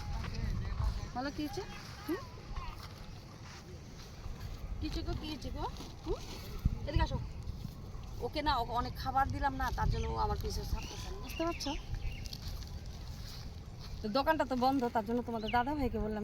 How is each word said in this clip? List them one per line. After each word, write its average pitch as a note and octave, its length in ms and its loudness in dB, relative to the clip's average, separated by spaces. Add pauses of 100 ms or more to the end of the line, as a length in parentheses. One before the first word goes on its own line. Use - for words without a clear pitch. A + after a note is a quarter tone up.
(1160)
বলো C4 200 0
কি D4+ 100 -2
হয়েছে? D#4 160 -2 (460)
হুম? E4+ 140 0 (2500)
কি D#4 80 0
হয়েছে D#4+ 140 0
গো, - 200 0
কি D#4 100 -4
হয়েছে B3+ 180 -4
গো? D4+ 160 0 (400)
হুম? G4 140 2 (680)
এদিকে D4+ 160 8
আসো। - 140 4 (1040)
ওকে D4+ 200 0
না, C#4+ 200 6
ওকে A#3 100 0
অনেক B3 220 2 (100)
খাবার C4+ 220 6 (100)
দিলাম C#4 260 2
না, A#3+ 160 2
তার F#3+ 120 4
জন্য A3+ 180 4
ও A3+ 100 0
আমার G#3 240 4
পিছে G#3+ 200 0 (100)
ছাড়তেছে - 400 -4
না, - 120 -4
বুঝতে - 240 -2
পারছো? D4+ 260 0 (2250)
তো A3 80 -2
দোকানটা C#4 360 6
তো B3+ 100 0
বন্ধ, C4 260 8 (140)
তার A3 100 4
জন্য A#3 220 4
তোমাদের A3 240 0
দাদা A#3+ 240 6
ভাইকে A#3+ 300 4
বললাম, G#3+ 180 0